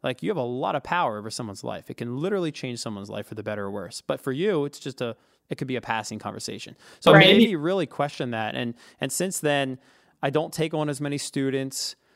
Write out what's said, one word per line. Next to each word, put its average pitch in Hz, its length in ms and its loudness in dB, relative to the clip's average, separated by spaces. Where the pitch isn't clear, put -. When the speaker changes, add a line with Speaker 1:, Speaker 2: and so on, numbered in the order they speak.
Speaker 1:
Like, 131 200 -6
you 180 80 -2
have 196 60 -4
a 135 60 -2
lot 127 320 -2
of 139 80 -4
power 156 340 -2
over 107 140 -10
someone's 104 320 -10
life. 107 260 -10
It 127 80 -12
can 120 200 -8
literally 175 340 -2
change 123 300 -8
someone's 101 280 -10
life 104 180 -10
for 107 100 -14
the 107 80 -8
better 104 200 -4
or 98 60 -6
worse. 101 300 -10
But - 200 -4
for 135 120 -4
you, 160 320 0
it's 143 160 -10
just - 200 -12
a, 117 160 -6
it - 100 -8
could 135 100 -6
be 127 80 -2
a 113 40 -2
passing 110 380 -2
conversation. 104 580 -10
So 160 140 8
Speaker 2:
Right. 196 120 12
Speaker 1:
it 202 140 10
made 233 100 10
me 196 60 0
really 165 320 0
question 143 460 -4
that. 110 240 -2
And, 120 180 -4
and 139 120 -4
since 180 260 -2
then, 139 400 0
I 139 80 0
don't 151 220 0
take 160 220 -2
on 151 140 0
as 143 120 -4
many 143 180 -4
students. 135 760 -4